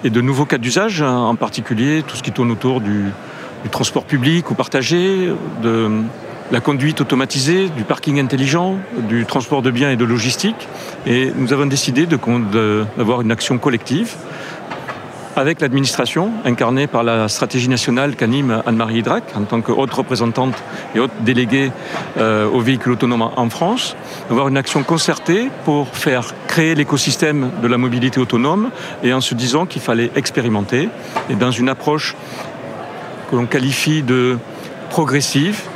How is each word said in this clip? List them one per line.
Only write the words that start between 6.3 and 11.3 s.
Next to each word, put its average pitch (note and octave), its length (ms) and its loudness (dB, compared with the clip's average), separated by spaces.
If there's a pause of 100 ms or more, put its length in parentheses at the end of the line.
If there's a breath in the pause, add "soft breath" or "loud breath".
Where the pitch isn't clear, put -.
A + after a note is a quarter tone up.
la A#2+ 120 2
conduite D3 400 0
automatisée, C#3 720 2
du A#2 80 -2
parking C#3 340 0
intelligent, C#3+ 600 2 (320)
du A#2 160 2
transport C3+ 380 0
de C3 80 4
biens C3+ 200 2
et B2+ 60 2
de A#2+ 80 4
logistique. B2 640 0 (360 loud breath)
Et B2+ 300 2